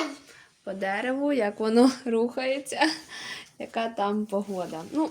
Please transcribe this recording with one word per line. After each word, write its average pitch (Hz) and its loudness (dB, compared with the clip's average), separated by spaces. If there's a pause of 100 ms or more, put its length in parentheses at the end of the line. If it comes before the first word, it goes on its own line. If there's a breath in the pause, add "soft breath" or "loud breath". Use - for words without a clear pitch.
(640 loud breath)
по 196 -6
дереву, 240 0
як 208 0
воно 233 8
<laughs> - -14
рухається, 262 -2 (800 loud breath)
яка - -4
там 208 0
погода. 185 -4 (100)
Ну, 302 2